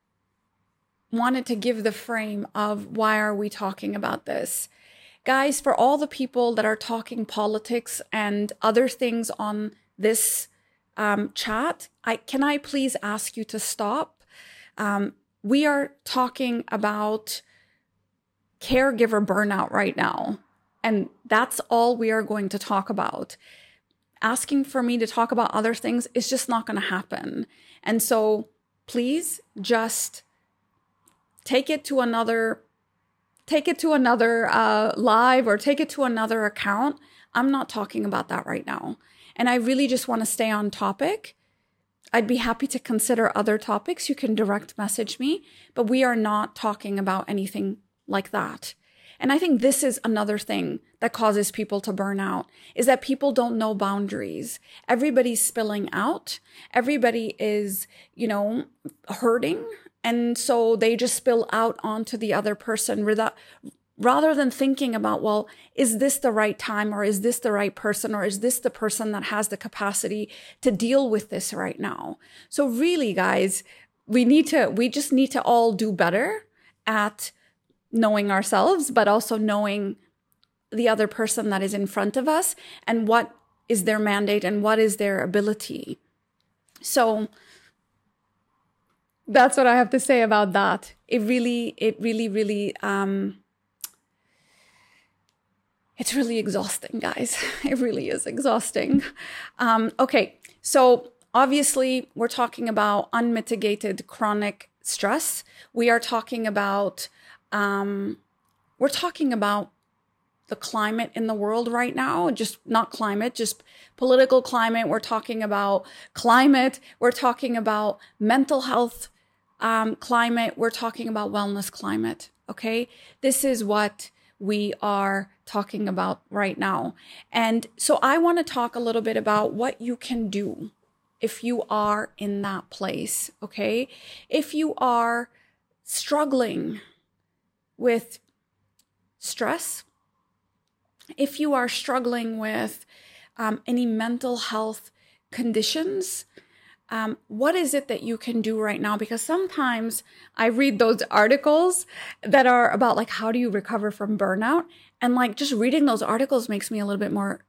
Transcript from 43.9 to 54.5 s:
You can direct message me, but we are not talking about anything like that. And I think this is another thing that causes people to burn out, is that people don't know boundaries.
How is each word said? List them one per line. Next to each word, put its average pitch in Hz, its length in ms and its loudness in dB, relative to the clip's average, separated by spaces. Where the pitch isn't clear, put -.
You 277 60 -2
can 220 200 -2
direct 208 420 -2
message 214 400 -4
me, 294 260 -2
but 233 160 0
we 254 140 4
are 247 120 2
not 214 400 0
talking 208 440 -4
about 190 280 -2
anything 196 500 -4
like 196 240 -4
that. - 440 -6
And 262 120 0
I 277 60 4
think 320 240 2
this 269 220 4
is 254 200 0
another 208 340 0
thing 185 420 -6
that 233 140 0
causes 208 380 2
people 202 300 -4
to 202 120 -4
burn 196 260 -4
out, 190 280 -4
is 233 140 2
that 262 140 6
people 269 300 0
don't 240 260 0
know 220 180 0
boundaries. 202 840 -4